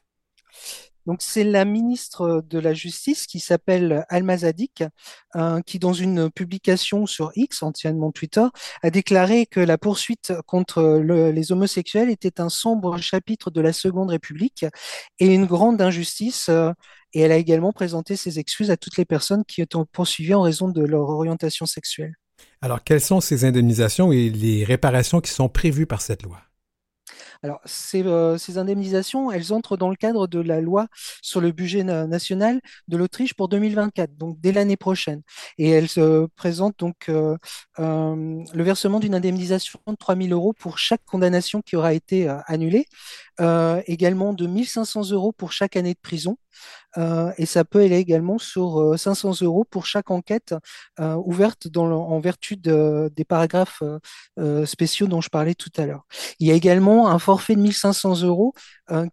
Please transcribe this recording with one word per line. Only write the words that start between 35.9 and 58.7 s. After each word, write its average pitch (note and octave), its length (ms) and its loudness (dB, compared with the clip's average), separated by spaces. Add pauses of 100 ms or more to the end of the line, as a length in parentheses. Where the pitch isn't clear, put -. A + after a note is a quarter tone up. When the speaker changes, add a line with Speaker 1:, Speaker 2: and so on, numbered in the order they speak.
Speaker 1:
présentent F3+ 420 -4
donc, F3 300 -6
euh, D#3 260 0 (440)
euh, D#3+ 600 -4 (120)
le E3+ 100 -2
versement G3 380 0
d'une G#3 120 -2
indemnisation F#3 720 -2
de G#3+ 100 -8
trois F#3+ 200 -2
mille F#3 160 -2
euros F3+ 220 0
pour - 240 -12
chaque - 280 -2
condamnation F3+ 560 0
qui - 140 -6
aura E3 180 2
été, E3+ 360 0
euh, C#3 80 -4 (100)
annulée, E3 380 0 (560)
euh, E3+ 460 2
également F3+ 440 0
de F3+ 160 -4
mille G#3 200 -2
cinq A3+ 180 -6
cents G3+ 260 -6
euros G3+ 220 0
pour - 180 -10
chaque - 240 -4
année F3+ 200 0
de - 60 -14
prison, F3 360 -6 (600)
euh, E3 420 -2
et D#3+ 80 -2
ça E3 180 2
peut - 140 2
aller F#3 180 6
également F3 400 2
sur, F3+ 420 -2
euh, D#3 160 4
cinq G3 200 -2
cents F#3+ 260 -4
euros F3+ 280 2
pour F#3 180 -8
chaque G3+ 240 -4
enquête, F#3+ 420 -4 (460)
euh, D#3+ 160 -2 (100)
ouverte F#3 420 2
dans E3 200 0
le, E3 80 0
en D#3+ 240 -2
vertu F3+ 360 -4
de, D#3 600 2
des D#3 100 -4
paragraphes, E3+ 560 0
euh, D3+ 160 -6 (420)
euh, D3+ 280 0
spéciaux F3 400 -2
dont F3 120 0
je - 100 -6
parlais E3 260 0
tout - 200 -14
à D3+ 120 -2
l'heure. C#3+ 180 -12 (340)
Il D#3+ 80 2
y D#3 40 6
a - 20 8
également F#3+ 560 6
un E3+ 80 4
forfait G3 380 2
de G3+ 60 4
mille G#3 120 4
cinq G3+ 200 0
cents F#3 280 0
euros, F3+ 320 2 (380)